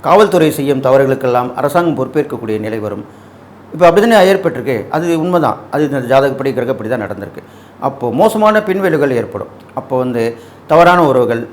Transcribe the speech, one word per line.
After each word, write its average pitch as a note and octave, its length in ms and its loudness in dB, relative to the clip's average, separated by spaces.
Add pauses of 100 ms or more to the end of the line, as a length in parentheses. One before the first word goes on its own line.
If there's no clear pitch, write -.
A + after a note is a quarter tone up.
காவல்துறை F3+ 500 4
செய்யும் C3+ 300 -2
தவறுகளுக்கெல்லாம் B2+ 640 0 (100)
அரசாங்கம் D3 380 0
பொறுப்பேற்கக்கூடிய B2+ 640 -4
நிலை A2 220 -6
வரும். G2+ 180 -8 (720)
இப்ப E3 120 2
அப்படி F3 160 6
தானே A3+ 160 4 (140)
ஏற்பட்டிருக்கு. C3+ 440 -2 (200)
அது E3+ 100 -2 (160)
உண்மைதான். E3+ 360 0 (160)
அது D3+ 140 -2
இந்த C3+ 120 -4 (100)
ஜாதகப்படி, C3+ 460 0
கிரகப்படி A#2+ 340 -4
தான் A#2 140 -4
நடந்திருக்கு. G2 380 -12 (440)
அப்போ B2 240 -4 (100)
மோசமான G#3+ 480 2
பின்விளைவுகள் D#3 520 0
ஏற்படும். G#2 320 -10 (280)
அப்போ C3 220 -8
வந்து A#2+ 200 -2 (500)
தவறான F3 280 6 (100)
உறவுகள் A#2 320 0 (100)